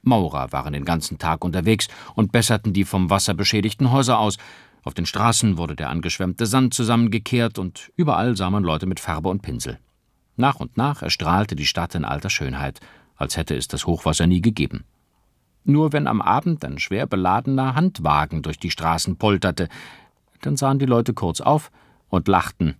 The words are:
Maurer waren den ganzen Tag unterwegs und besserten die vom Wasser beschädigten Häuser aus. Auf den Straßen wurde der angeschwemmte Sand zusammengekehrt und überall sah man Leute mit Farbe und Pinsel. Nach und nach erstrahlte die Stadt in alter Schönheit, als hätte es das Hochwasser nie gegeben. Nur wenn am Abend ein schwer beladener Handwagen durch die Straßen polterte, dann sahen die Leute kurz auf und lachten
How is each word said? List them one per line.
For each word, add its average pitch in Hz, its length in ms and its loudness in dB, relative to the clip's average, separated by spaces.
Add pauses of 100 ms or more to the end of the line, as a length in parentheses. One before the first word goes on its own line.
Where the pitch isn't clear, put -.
Maurer 78 500 2
waren 69 220 -4
den 71 100 -6
ganzen 82 320 -2
Tag 80 260 -2
unterwegs 90 460 0 (260)
und 107 180 2
besserten 110 420 2
die 98 100 2
vom 92 240 0
Wasser 98 240 2
beschädigten 104 600 0
Häuser 127 260 4
aus. 107 180 2 (460)
Auf - 100 -8
den 85 140 -4
Straßen 110 500 2
wurde 80 180 -4
der 73 140 -6
angeschwemmte 87 560 -4
Sand 123 300 2
zusammengekehrt 113 840 0
und 92 380 -10
überall 120 400 2
sah 92 140 0
man 101 120 0
Leute 80 220 0
mit 95 160 -4
Farbe 82 300 -4
und 98 100 -2
Pinsel. - 380 -8 (580)
Nach 135 240 2
und - 160 -8
nach 139 240 -2
erstrahlte 90 560 0
die 73 80 -6
Stadt 85 300 -4
in 80 100 -2
alter 73 240 -4
Schönheit, 67 520 -6 (360)
als 71 220 -4
hätte 76 180 -2
es 65 120 -6
das - 180 -6
Hochwasser 82 400 2
nie 90 160 4
gegeben. 101 420 0 (800)
Nur 147 300 4
wenn 147 120 0
am - 140 0
Abend 147 420 0
ein 69 160 -8
schwer 107 280 -4
beladener 120 680 0
Handwagen 76 680 2
durch 78 160 -6
die 85 120 -4
Straßen 82 460 -2
polterte, 92 540 2 (720)
dann 139 160 -2
sahen 139 200 2
die 135 60 2
Leute 120 300 2
kurz - 260 -2
auf - 320 2 (360)
und - 200 0
lachten 85 520 2